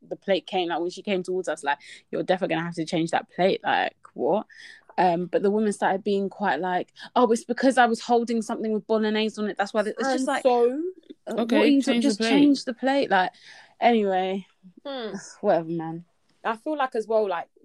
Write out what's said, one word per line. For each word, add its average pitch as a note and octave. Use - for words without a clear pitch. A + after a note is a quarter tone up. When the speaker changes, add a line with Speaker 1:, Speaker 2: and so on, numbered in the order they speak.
Speaker 1:
the F3
plate F#3
came, F3+
like, D#3+
when E3+
she F3+
came G3
towards F3+
us, D3+
like, C#3
"You're F3
definitely F3+
gonna E3
have E3+
to D#3+
change E3
that -
plate." F3+
Like, F#2+
what? D#3+
Um, F3+
but E3+
the G3
woman G#3+
started G3
being G3
quite F3+
like, F3+
"Oh, A#3+
it's A#3
because B3
I B3
was A3+
holding A#3
something A3
with G#3+
bolognese G#3+
on G#3
it. -
That's G3+
why." A3
It's G3+
just C4+
Speaker 2:
And C4
Speaker 1:
like, C4+
Speaker 2:
so? B3
Speaker 1:
uh, -
what A#3
Speaker 3:
Okay, A#3+
Speaker 1:
are -
you C#4
Speaker 3:
change A#3+
the -
Speaker 1:
just G3+
Speaker 3:
plate. A3+
Speaker 1:
change C#4+
the B3+
plate. C#4
Like, F#3
anyway, G3
Speaker 2:
Hmm. A#3+
Speaker 1:
<sighs> -
whatever, E3+
man. E3
Speaker 2:
I A3
feel D4+
like C4
as A3
well, G#3+
like, E3+